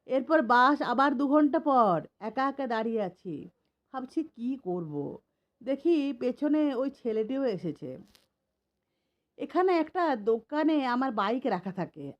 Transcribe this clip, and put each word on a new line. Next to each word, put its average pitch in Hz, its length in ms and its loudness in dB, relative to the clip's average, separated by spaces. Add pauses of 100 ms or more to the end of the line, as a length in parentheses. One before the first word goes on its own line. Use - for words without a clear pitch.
"এরপর 269 360 2
বাস 247 400 4
আবার 269 360 2
দু 277 100 0
ঘন্টা 302 300 4
পর।" 233 480 4 (140)
একা 220 280 -4
একা 277 180 -6
দাঁড়িয়ে 226 360 -2
আছি, 175 460 -10 (440)
ভাবছি 262 300 -6
কি 262 340 -8
করব। 165 640 -6 (440)
দেখি 277 500 0
পেছনে 285 600 0
ওই 262 160 -2
ছেলেটিও 226 540 -2
এসেছে। 165 540 -4 (1400)
"এখানে 370 340 0
একটা 320 440 0
দোকানে 269 680 0
আমার 247 260 0
বাইক 220 340 0
রাখা 185 260 -2
থাকে, 156 480 -8